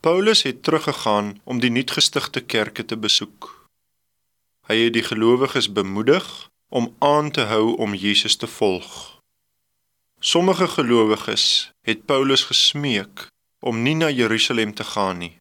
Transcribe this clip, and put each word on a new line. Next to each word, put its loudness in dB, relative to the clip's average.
Paulus 4
het -4
teruggegaan 0
om -4
die 2
nuutgestigte -2
kerke -4
te -6
besoek. -4
Hy 2
het 2
die 0
gelowiges 2
bemoedig 0
om -2
aan 2
te -2
hou 2
om -2
Jesus 0
te -8
volg. 0
Sommige 2
gelowiges 0
het -4
Paulus 2
gesmeek -2
om -2
nie 0
na 2
Jerusalem 0
te -8
gaan -2
nie. -12